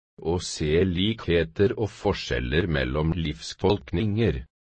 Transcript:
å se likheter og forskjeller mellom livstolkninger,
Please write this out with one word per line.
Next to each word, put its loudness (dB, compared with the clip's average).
å -2
se 0
likheter 2
og -2
forskjeller 0
mellom 0
livstolkninger, -2